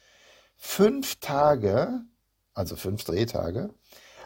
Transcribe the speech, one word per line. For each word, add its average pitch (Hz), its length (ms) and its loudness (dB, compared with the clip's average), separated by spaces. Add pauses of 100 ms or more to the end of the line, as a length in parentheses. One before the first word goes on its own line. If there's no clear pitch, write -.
(580)
fünf - 640 0
Tage, 143 840 2 (520)
also - 220 -4
fünf 98 280 -6
Drehtage, 110 680 -2 (520)